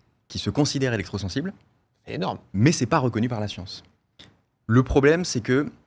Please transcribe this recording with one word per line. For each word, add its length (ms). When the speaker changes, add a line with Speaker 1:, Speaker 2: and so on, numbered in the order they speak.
Speaker 1:
qui 100
se 100
considèrent 440
électrosensibles. 580
Speaker 2:
C'est 80
énorme. 240
Speaker 1:
Mais 180
c'est 140
pas 140
reconnu 280
par 140
la 80
science. 340
Le 160
problème, 420
c'est 160
que 280